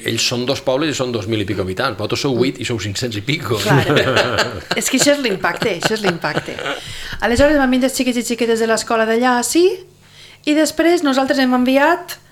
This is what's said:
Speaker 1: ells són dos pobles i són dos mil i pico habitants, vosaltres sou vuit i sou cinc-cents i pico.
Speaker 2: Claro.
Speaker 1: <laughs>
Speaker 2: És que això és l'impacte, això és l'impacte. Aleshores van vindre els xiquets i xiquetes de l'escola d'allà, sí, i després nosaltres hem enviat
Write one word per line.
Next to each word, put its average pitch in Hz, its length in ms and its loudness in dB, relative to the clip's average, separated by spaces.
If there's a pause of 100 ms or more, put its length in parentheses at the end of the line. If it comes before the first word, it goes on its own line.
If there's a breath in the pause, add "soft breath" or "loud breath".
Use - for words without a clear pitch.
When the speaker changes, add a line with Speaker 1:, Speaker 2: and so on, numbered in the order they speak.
Speaker 1:
ells 113 160 -2
són 123 220 -2
dos 135 160 -2
pobles 139 280 0
i 135 60 -4
són 127 160 -4
dos 107 160 -4
mil 110 140 -2
i 98 40 -4
pico 98 180 -2
habitants, 101 340 -4
vosaltres 107 240 -4
sou 135 160 0
vuit 127 240 0
i - 20 -8
sou 113 160 -4
cinc-cents 104 380 -6
i 101 100 -6
pico. 139 320 -2
Speaker 2:
Claro. 120 360 2 (360)
Speaker 1:
<laughs> - 480 -4
Speaker 2:
És - 100 -2
que - 120 2
això 269 100 4
és 285 80 2
l'impacte, 202 640 -2
això 220 160 0
és 214 80 -8
l'impacte. 165 500 -4 (640 loud breath)
Aleshores 285 380 4
van 269 140 2
vindre 254 180 2
els 262 80 -6
xiquets 247 200 0
i 240 60 0
xiquetes 226 400 0
de 220 40 2
l'escola 220 380 0
d'allà, 240 380 2
sí, 339 220 4 (800 loud breath)
i 302 100 2
després 320 480 2
nosaltres 269 400 2
hem 254 100 2
enviat 277 640 2 (160 soft breath)